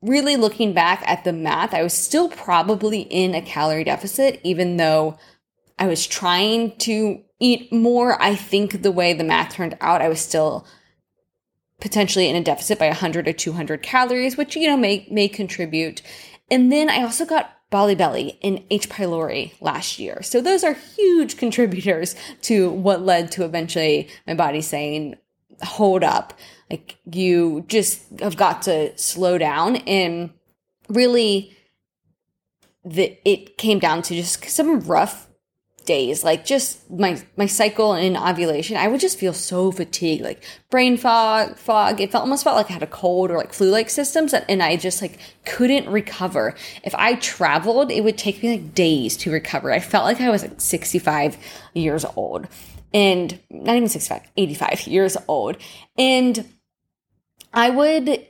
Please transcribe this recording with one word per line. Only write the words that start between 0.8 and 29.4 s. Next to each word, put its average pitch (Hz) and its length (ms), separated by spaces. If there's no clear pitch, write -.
at - 180
the 180 100
math, 160 400
I 170 100
was 170 100
still 339 360
probably 202 720
in 185 340
a 165 60
calorie 156 420
deficit, - 600
even 175 340
though 156 400
I 196 80
was 165 200
trying 208 720
to 214 420
eat 240 340
more. 240 480
I 202 140
think 202 460
the 196 120
way 175 180
the 165 140
math 160 280
turned 165 280
out, 165 200
I 160 80
was 160 120
still 156 440
potentially 196 480
in 165 80
a 175 60
deficit 190 360
by 165 60
a 151 80
hundred 165 340
or 165 60
two 160 180
hundred 156 320
calories, 254 540
which, 294 180
you 320 120
know, 285 100
may, 202 340
may 208 160
contribute. 165 760
And 254 220
then 302 180
I 247 140
also 240 220
got - 260
Bali 202 260
Belly 143 460
and 196 280
H. 208 180
pylori 165 720
last - 400
year. - 240
So - 160
those 349 240
are 311 100
huge 349 640
contributors 190 800
to 196 260
what 185 320
led 175 320
to 185 100
eventually 160 640
my 165 100
body 156 260
saying, 147 540
"Hold 190 420
up. - 280
Like, - 260
you 170 560
just - 540
have 170 160
got - 260
to 156 340
slow 180 400
down." 165 380